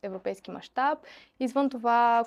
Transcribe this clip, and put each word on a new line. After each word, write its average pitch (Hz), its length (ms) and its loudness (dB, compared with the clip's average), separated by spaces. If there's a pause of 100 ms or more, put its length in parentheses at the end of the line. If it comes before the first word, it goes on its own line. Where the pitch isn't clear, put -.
европейски 190 500 -8
мащаб. 269 480 -4 (400)
Извън 262 300 0
това 233 580 2